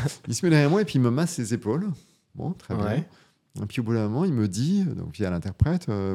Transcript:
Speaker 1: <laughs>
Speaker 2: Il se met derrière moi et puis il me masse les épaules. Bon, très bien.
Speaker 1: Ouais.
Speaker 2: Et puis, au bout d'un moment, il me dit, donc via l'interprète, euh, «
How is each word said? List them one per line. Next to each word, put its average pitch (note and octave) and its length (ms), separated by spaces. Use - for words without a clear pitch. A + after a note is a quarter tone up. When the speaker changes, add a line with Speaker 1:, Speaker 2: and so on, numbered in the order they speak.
Speaker 1:
<laughs> - 280
Speaker 2:
Il A#2 60
se F#3 120
met E3+ 40
derrière D3 200
moi G3+ 120
et - 20
puis - 100
il C3+ 60
me A#2+ 100
masse E3 280
les A#2+ 160
épaules. C3+ 360
Bon, D#3+ 160
très - 240
bien. G#2 100
Speaker 1:
Ouais. B2 220
Speaker 2:
Et G2+ 60
puis, A2 140
au - 20
bout A2+ 120
d'un A2 140
moment, B2+ 160
il F#3 80
me A2 140
dit, D3 380
donc F2+ 280
via G2 160
l'interprète, F#2+ 600
euh, « G2 260